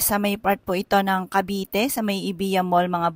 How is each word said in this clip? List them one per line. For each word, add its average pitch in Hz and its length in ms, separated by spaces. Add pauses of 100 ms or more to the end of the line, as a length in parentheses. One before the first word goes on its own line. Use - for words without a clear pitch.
sa 202 160
may 202 160
part 196 240
po - 160
ito 196 240
ng 190 240
Cavite, 196 640
sa 233 160
may 196 240
Ibiya 190 320
Mall, 180 320
mga 170 240